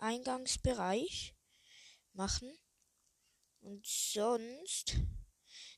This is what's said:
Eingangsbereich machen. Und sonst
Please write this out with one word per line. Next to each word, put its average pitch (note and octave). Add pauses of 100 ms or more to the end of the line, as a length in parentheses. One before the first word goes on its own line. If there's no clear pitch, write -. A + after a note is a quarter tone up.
Eingangsbereich B3 (760)
machen. G#3+ (1000)
Und G3+
sonst A#3 (800)